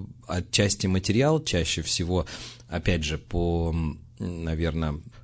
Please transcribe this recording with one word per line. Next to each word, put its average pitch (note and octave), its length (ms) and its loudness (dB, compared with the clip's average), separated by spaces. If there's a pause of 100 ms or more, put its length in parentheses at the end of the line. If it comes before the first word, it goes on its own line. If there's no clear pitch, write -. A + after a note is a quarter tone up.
(280)
отчасти F2+ 580 2
материал A#2 560 2
чаще E2 400 0
всего, F2 440 0 (420)
опять E2+ 360 0
же, D2+ 140 -2
по, E2+ 560 0
м, D#2+ 240 0 (200)
наверное, E2 760 -2 (300)